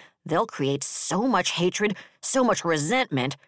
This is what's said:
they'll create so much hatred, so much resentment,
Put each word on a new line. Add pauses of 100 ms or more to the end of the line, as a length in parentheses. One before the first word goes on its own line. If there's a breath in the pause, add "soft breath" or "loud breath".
(240 loud breath)
they'll
create
so
much
hatred, (280 loud breath)
so
much
resentment, (100 soft breath)